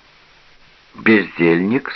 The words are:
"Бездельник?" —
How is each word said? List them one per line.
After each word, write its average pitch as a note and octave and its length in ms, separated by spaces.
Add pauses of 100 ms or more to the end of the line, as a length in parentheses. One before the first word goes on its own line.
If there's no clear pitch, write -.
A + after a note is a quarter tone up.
(960)
"Бездельник?" — F#2+ 1000